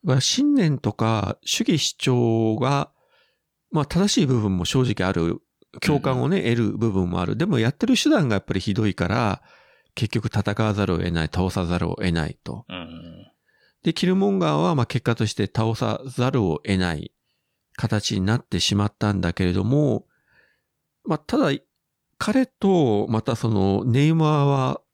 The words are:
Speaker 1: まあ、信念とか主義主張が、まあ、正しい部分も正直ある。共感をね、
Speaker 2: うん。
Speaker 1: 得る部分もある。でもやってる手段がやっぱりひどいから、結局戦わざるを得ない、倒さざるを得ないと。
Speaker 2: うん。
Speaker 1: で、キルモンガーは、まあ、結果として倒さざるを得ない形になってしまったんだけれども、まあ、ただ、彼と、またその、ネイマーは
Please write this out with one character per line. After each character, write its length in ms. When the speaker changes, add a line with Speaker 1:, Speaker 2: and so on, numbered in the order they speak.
Speaker 1:
ま 140
あ、 40
信 340
念 240
と 140
か 500
主 180
義 180
主 160
張 640
が、 320
ま 120
あ、 40
正 220
し 140
い 40
部 140
分 160
も 80
正 180
直 260
あ 40
る。 280
共 200
感 220
を 60
ね、 100
Speaker 2:
う 20
ん。 40
Speaker 1:
得 120
る 220
部 120
分 200
も 100
あ 60
る。 100
で 80
も 140
や 120
っ 40
て 120
る 100
手 120
段 200
が 80
や 40
っ 40
ぱ 100
り 60
ひ 120
ど 140
い 80
か 140
ら、 340
結 180
局 140
戦 360
わ 120
ざ 120
る 80
を 40
得 120
な 140
い、 20
倒 240
さ 160
ざ 120
る 120
を 60
得 160
な 160
い 140
と。 260
Speaker 2:
う 60
ん。 580
Speaker 1:
で、 100
キ 140
ル 100
モ 140
ン 80
ガ 100
ー 40
は、 220
ま 100
あ、 20
結 180
果 100
と 120
し 80
て 120
倒 280
さ 320
ざ 240
る 140
を 200
得 140
な 160
い 180
形 420
に 60
な 120
っ 100
て 140
し 140
ま 120
っ 100
た 160
ん 80
だ 120
け 120
れ 80
ど 120
も、 420
ま 120
あ、 20
た 200
だ、 120
彼 280
と、 640
ま 120
た 160
そ 140
の、 340
ネ 240
イ 60
マ 300
ー 40
は 320